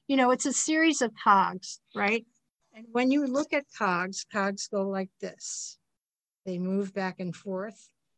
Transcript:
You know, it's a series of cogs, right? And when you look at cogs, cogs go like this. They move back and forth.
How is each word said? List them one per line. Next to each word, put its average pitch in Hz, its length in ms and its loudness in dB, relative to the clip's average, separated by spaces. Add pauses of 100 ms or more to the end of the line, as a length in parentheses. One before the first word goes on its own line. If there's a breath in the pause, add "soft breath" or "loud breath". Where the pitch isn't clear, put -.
You 269 100 2
know, 254 140 6
it's 254 140 2
a 269 80 0
series 311 480 2
of 226 100 0 (120)
cogs, 190 560 2 (160)
right? 208 300 0 (480)
And 220 180 -20
when 247 200 2
you 285 140 2
look 277 280 -2
at 285 120 -2 (120)
cogs, 185 540 -2
cogs 196 360 -2
go 196 200 -2
like 190 220 -4 (100)
this. - 580 -12 (680)
They 180 140 -6
move 190 340 -2
back 185 260 -4
and 180 160 -6
forth. 196 540 -10 (280)